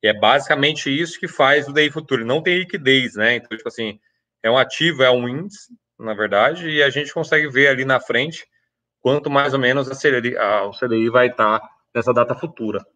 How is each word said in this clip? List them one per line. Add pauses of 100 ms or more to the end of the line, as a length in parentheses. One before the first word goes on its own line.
E
é
basicamente
isso
que
faz
o
D
I
futuro.
Não
tem
liquidez,
né?
Então,
tipo
assim, (440)
é
um
ativo,
é
um
índice, (300)
na
verdade,
e
a
gente
consegue
ver
ali
na
frente (540)
quanto
mais
ou
menos
a
Selic,
a,
o
C
D
I
vai
tá (340)
nessa
data
futura. (120)